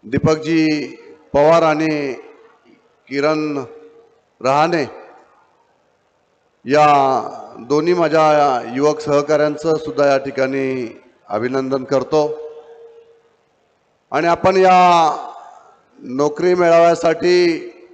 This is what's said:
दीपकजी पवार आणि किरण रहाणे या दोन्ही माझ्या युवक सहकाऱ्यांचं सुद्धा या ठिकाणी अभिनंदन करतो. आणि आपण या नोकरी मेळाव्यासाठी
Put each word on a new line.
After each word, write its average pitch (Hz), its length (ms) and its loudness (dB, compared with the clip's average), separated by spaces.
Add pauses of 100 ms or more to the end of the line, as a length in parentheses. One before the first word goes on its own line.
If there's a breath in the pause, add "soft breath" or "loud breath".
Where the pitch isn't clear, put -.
दीपकजी 156 920 -2 (380)
पवार 160 280 4
आणि 151 500 -2 (960)
किरण 151 480 -2 (840)
रहाणे 151 420 0 (1800)
या 147 200 4 (760)
दोन्ही 151 340 0
माझ्या 151 800 2
युवक 147 260 0
सहकाऱ्यांचं 151 760 0
सुद्धा 143 300 -2
या 139 120 2
ठिकाणी 135 480 -4 (600)
अभिनंदन 131 560 -4
करतो. 135 360 -2 (1900)
आणि 156 140 -2
आपण 180 300 2
या 185 200 6 (1200)
नोकरी 147 560 -2
मेळाव्यासाठी 170 1160 2 (220)